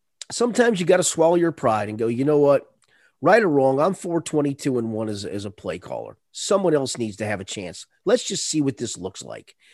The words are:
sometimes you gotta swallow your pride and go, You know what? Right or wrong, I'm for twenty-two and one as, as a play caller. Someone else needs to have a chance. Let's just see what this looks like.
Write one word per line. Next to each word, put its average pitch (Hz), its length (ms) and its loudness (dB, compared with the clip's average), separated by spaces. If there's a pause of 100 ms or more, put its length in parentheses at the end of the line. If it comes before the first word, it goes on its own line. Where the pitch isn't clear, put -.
(300)
sometimes 233 500 2
you 180 60 -2
gotta 180 180 6
swallow 165 320 2
your 170 180 2
pride 107 360 0
and 107 80 -8
go, 113 100 0
You 120 180 0
know 147 140 4
what? 143 300 4 (540)
Right 196 180 6
or 208 60 2
wrong, 135 320 4
I'm 180 140 2
for 170 280 -4
twenty-two 143 560 -2
and 113 140 -2
one 110 160 -4
as, 101 160 -6
as 101 220 -8
a 104 40 -10
play 92 300 -10
caller. 57 380 -12 (160)
Someone 190 420 0
else 135 220 -2
needs 110 200 -4
to 107 80 -6
have 104 140 -4
a 98 60 -12
chance. 90 400 -12 (180)
Let's 220 220 2
just 190 200 -6
see 156 140 -2
what 135 160 0
this - 220 -8
looks 92 260 -12
like. 57 320 -18 (180)